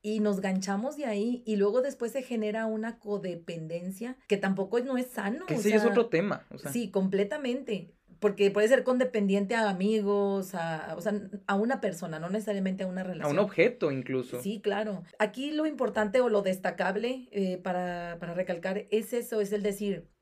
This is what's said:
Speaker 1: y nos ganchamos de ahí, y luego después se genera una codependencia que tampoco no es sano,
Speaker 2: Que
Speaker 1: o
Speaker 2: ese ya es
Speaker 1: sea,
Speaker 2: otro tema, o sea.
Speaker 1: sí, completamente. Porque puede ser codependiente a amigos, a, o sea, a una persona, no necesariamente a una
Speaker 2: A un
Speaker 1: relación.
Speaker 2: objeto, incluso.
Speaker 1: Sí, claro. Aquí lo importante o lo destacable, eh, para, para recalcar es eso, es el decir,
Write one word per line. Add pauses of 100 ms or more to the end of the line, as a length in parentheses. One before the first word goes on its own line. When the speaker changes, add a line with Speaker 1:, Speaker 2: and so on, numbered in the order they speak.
Speaker 1:
y
nos
ganchamos
de
ahí,
y
luego
después
se
genera
una
codependencia (100)
que
tampoco
no
es
sano,
Speaker 2:
Que
Speaker 1:
o
Speaker 2:
ese
ya
es
Speaker 1:
sea,
Speaker 2:
otro
tema,
o
sea.
Speaker 1:
sí,
completamente. (260)
Porque
puede
ser
codependiente
a
amigos,
a,
o
sea, (340)
a
una
persona,
no
necesariamente
a
una
Speaker 2:
A
un
Speaker 1:
relación.
Speaker 2:
objeto,
incluso.
Speaker 1:
Sí,
claro. (140)
Aquí
lo
importante
o
lo
destacable,
eh,
para,
para
recalcar
es
eso,
es
el
decir, (140)